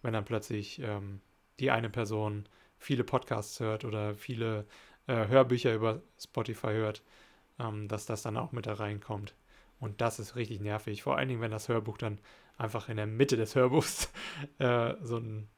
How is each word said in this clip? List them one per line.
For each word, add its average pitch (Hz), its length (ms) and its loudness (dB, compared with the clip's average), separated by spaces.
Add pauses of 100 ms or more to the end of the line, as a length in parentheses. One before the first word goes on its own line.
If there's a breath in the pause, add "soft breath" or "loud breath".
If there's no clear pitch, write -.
wenn 117 100 -2
dann 107 120 0
plötzlich, 107 560 -4
ähm, 101 400 -6 (380)
die 131 120 2
eine 117 200 4
Person 107 560 -2 (320 soft breath)
viele 123 260 0
Podcasts - 560 -2
hört 110 240 -2
oder 104 300 -2
viele, 113 520 -4 (400 loud breath)
äh, 113 200 2
Hörbücher 123 480 6
über 110 260 2 (180)
Spotify - 500 -4
hört, 107 340 0 (560 loud breath)
ähm, 107 300 -4
dass 107 180 -4
das 110 160 -2
dann 110 140 -2
auch 117 160 -2
mit 123 140 -6
da 107 80 -2
reinkommt. 104 600 -6 (460 soft breath)
Und 107 200 -6
das 117 180 2
ist 110 180 -10
richtig 110 240 -4
nervig, 104 420 -4
vor - 160 2
allen 131 100 2
Dingen, 120 120 -2
wenn 113 100 -2
das 107 180 -6
Hörbuch 113 300 0
dann 107 200 -4 (380 loud breath)
einfach 113 320 -4
in 110 80 -4
der 107 100 0
Mitte 117 300 4
des 110 200 0
Hörbuchs, 131 560 4 (220 loud breath)
<laughs> 143 240 -12
äh, 123 440 4
so 117 140 -2
ein 107 420 -6